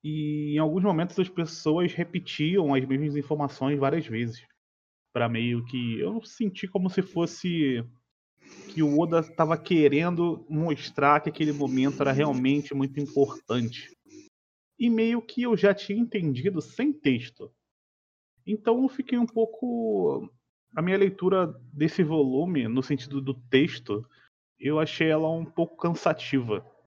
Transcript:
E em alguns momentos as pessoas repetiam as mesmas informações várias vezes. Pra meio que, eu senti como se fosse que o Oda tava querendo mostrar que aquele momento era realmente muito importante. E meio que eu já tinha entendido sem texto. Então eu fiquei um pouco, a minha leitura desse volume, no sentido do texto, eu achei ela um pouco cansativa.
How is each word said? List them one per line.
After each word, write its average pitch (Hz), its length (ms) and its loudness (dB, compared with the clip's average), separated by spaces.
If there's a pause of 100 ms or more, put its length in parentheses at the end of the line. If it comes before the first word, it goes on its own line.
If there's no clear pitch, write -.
E 151 500 -4
em 151 40 2
alguns 156 240 2
momentos 180 360 0
as 180 100 0
pessoas 165 640 -2
repetiam 156 800 0
as 131 100 2
mesmas 143 320 -2
informações 143 640 -2
várias 156 280 0
vezes. 117 380 -6 (680)
Pra 117 160 0
meio 117 360 -2
que, 120 340 -4
eu 220 240 -2
senti 196 460 -6
como 185 220 -2
se 185 120 0
fosse 165 800 -2 (920)
que 160 100 0
o 147 180 4
Oda 165 220 2
tava 160 340 0
querendo 165 920 2
mostrar 151 720 2
que - 80 -4
aquele 156 240 -2
momento 135 480 0
era 139 120 2
realmente 139 640 0
muito 139 260 -2
importante. 123 920 -2 (880)
E 233 120 2
meio 226 320 2
que - 200 -8
eu 233 140 2
já 202 180 6
tinha 202 240 -4
entendido 170 640 0
sem 277 320 -2
texto. 123 580 -2 (960)
Então 214 360 2
eu 262 60 4
fiquei 254 300 -2
um 233 80 2
pouco, 226 1040 -2 (440)
a 156 80 -2
minha 185 140 2
leitura 190 500 2 (260)
desse 151 320 0
volume, 147 640 2
no 127 140 0
sentido 139 380 -4
do 135 140 -6
texto, 117 720 0 (520)
eu 151 200 -2
achei 160 300 0
ela 160 220 2
um 165 140 -4
pouco 170 320 -4
cansativa. 135 880 -2 (220)